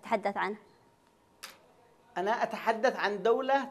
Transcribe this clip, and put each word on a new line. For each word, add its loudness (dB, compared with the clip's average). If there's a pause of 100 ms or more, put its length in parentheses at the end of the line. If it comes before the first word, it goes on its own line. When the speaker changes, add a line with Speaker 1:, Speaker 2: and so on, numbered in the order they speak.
Speaker 1:
تتحدث 0
عنه؟ -2 (1600)
Speaker 2:
أنا 0
أتحدث 0
عن -2
دولة 4